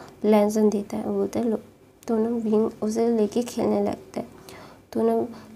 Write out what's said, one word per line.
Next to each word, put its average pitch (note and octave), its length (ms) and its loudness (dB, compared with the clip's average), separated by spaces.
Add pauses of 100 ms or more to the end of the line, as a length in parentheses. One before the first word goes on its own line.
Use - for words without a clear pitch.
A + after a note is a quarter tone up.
(240)
लैनसन G#3+ 440 6
देता G3+ 280 -2
है, G#3+ 80 -6
बोलता G3+ 360 -2
है, A#3+ 80 0
"लो।" G#3+ 100 0 (500)
तो A3+ 100 0
ना A3 100 0
विंग A3 420 0 (120)
उसे A3+ 340 2
लेके G#3+ 260 2
खेलने G#3+ 400 0
लगता - 380 -6
है। - 80 -10 (640)
तो A3 100 -2
ना A3+ 260 2 (280)